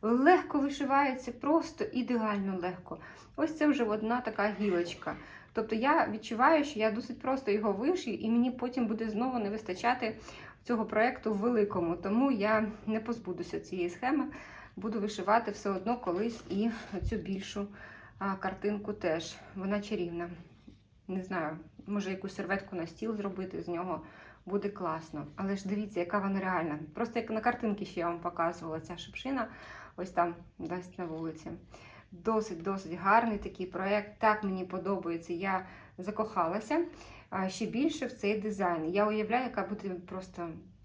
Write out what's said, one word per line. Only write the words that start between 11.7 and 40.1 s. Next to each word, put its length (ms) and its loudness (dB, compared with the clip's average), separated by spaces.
Тому 360 4
я 360 4
не 140 2
позбудуся 600 -4
цієї 300 -2
схеми, 360 0
буду 240 -2
вишивати 520 4
все 180 -2
одно 280 0
колись 520 0
і 200 2
цю 60 0
більшу, 520 -4
а, 160 0
картинку 580 -2
теж. 420 0
Вона 260 0
чарівна. 480 -2
Не 160 -2
знаю, 340 -2
може 240 -2
якусь 240 -6
серветку 400 -2
на 120 -4
стіл 280 -4
зробити 460 -4
з 60 -6
нього, 340 -2
буде 240 0
класно. 680 -4
Але 200 -2
ж 120 -6
дивіться, 320 -2
яка 200 0
вона 200 0
реальна. 400 0
Просто 260 -2
як 100 -6
на 120 -2
картинці 440 0
ще 140 -8
я 80 0
вам 120 -2
показувала 600 -2
ця 180 -10
шипшина, 500 -4
ось 160 -6
там 240 4
десь 380 -6
на 80 -4
вулиці. 460 -6
Досить, 500 0
досить 320 -4
гарний 440 6
такий 280 -6
проєкт, 540 0
так 240 6
мені 220 -2
подобається, 680 -2
я 320 0
закохалася, 880 0
а, 200 0
ще 160 -2
більше 400 0
в 60 -4
цей 300 0
дизайн. 480 0
Я 180 4
уявляю, 360 2
яка 200 -2
буде 260 -6
просто 600 -8